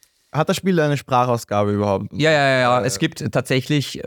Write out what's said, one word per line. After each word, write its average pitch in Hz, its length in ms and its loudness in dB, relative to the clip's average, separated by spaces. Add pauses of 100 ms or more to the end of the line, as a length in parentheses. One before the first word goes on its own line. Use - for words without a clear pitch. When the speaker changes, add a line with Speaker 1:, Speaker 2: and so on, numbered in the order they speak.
(320)
Speaker 1:
Hat 151 160 0
das 165 100 0
Spiel 180 200 0
eine 147 180 2
Sprachausgabe 120 760 0
überhaupt? 101 400 0
Speaker 2:
Ja, 151 180 0
ja, 143 180 4
ja, 131 120 2
ja. 123 220 2
Speaker 1:
Äh, 101 40 0
Speaker 2:
Es 131 140 -4
gibt 156 320 -4
tatsächlich, 135 760 -2